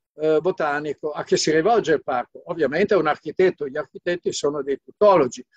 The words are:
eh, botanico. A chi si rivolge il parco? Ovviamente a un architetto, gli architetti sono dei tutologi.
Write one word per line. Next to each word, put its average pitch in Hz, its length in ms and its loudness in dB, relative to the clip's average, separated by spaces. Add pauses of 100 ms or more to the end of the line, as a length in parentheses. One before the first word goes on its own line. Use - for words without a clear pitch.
(160)
eh, 156 240 2
botanico. 151 720 -4
A 156 140 -10
chi 185 100 0
si 156 160 0
rivolge 160 440 2
il 131 80 -2
parco? 123 420 -6
Ovviamente 165 480 0
a 196 40 4
un 156 100 0
architetto, 151 600 -2
gli 131 80 -10
architetti 175 560 -6
sono 147 320 -4
dei 135 180 -4
tutologi. 160 640 2 (120)